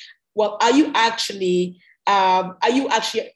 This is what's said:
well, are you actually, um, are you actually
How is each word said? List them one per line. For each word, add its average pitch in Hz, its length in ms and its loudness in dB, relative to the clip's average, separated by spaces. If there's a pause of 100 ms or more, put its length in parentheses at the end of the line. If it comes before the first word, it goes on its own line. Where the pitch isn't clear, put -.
(360)
well, 208 260 -2
are 233 100 4
you 294 220 4
actually, 185 840 -2 (260)
um, 185 560 2
are 226 80 2
you 262 200 0
actually 220 460 -4